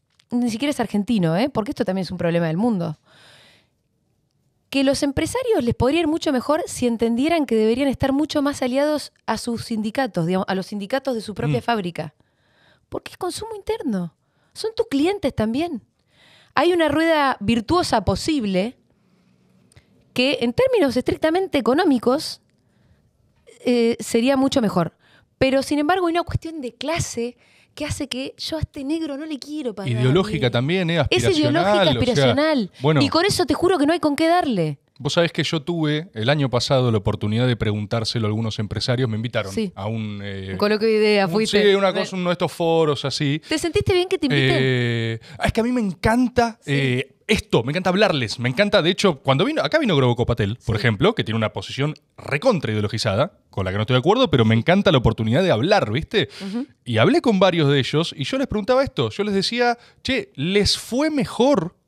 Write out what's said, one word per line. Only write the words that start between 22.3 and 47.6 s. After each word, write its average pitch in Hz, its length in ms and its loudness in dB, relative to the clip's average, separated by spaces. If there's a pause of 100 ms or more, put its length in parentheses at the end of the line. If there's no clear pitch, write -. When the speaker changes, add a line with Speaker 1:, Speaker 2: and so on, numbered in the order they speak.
Speaker 1:
eh, 233 360 4
sería 240 360 2
mucho 269 240 2
mejor. 180 360 0 (420)
Pero, 262 240 4
sin 285 160 0
embargo, 349 280 2
hay 330 60 0
una 339 120 0
cuestión 320 360 -6
de 233 140 -10
clase 254 640 -6 (380)
que 294 100 -8
hace 294 240 -6
que 262 280 -10
yo - 200 -8
a 311 40 -6
este 294 220 -10
negro 294 340 -4
no 294 80 -10
le 311 140 -8
quiero 285 360 -8
pagar, 156 180 -6
Speaker 2:
Ideológica 135 560 0
Speaker 1:
eh. - 20 -4
Speaker 2:
también, 160 400 -2
¿eh? 165 180 0
Speaker 1:
Es 359 140 0
ideológica, 339 600 2
Speaker 2:
Aspiracional, 302 60 2
o - 40 2
sea, - 0 -
Speaker 1:
aspiracional. 240 800 2 (100)
Speaker 2:
bueno. 143 220 4
Speaker 1:
Y - 60 2
con 330 160 2
eso 381 220 0
te 294 80 0
juro 370 240 2
que 285 80 2
no 311 60 2
hay 349 80 0
con 294 160 0
qué 320 100 2
darle. 240 540 0 (180)
Speaker 2:
Vos 143 160 -4
sabés 170 180 2
que 165 120 -2
yo 160 180 -4
tuve 156 500 -2
el 113 160 -4
año 143 220 2
pasado 123 400 2
la 110 80 2
oportunidad 107 480 -2
de 123 100 0
preguntárselo 107 720 -4
a - 20 0
algunos 110 300 -4
empresarios. 113 500 -2
Me 110 80 -4
invitaron 110 340 -6
Speaker 1:
Sí. 190 240 -4
Speaker 2:
a 98 120 -8
un... 107 360 -6
Eh, 98 300 -10
Speaker 1:
Un 95 60 -6
coloquio 208 300 0
de 220 80 2
idea, 208 300 2
Speaker 2:
un, 165 60 -4
Speaker 1:
fuiste. 208 300 2
Speaker 2:
sí, 202 120 6
una 196 180 2
Speaker 1:
Re- - 80 -2
Speaker 2:
cosa, 208 160 -6
uno 180 120 -2
de 180 60 2
estos 165 180 -2
foros 165 540 0
así. 147 420 -2
Speaker 1:
¿Te 311 80 -2
sentiste 359 380 0
bien 359 160 2
que 381 80 -2
te - 80 -2
inviten? 135 340 2
Speaker 2:
Eh, 120 600 0 (180)
ah, - 80 -4
es - 80 0
que 226 60 0
a 220 40 2
mí 247 80 -2
me 247 80 0
encanta, 226 800 0
Speaker 1:
Sí. 143 120 -4
Speaker 2:
eh, 135 440 0 (100)
esto, 180 360 0